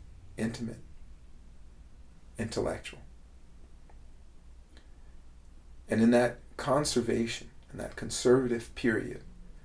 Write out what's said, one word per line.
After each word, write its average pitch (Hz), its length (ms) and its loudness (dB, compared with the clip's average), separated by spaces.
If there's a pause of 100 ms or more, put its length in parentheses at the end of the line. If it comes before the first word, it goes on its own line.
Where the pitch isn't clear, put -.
(360)
intimate, 113 440 -2 (1600)
intellectual. - 600 -2 (3000)
And 110 120 6
in 117 120 10
that 120 260 6 (180)
conservation, 117 920 2 (220)
in - 60 -10
that 101 180 -6
conservative 120 760 4
period, 101 480 2 (420)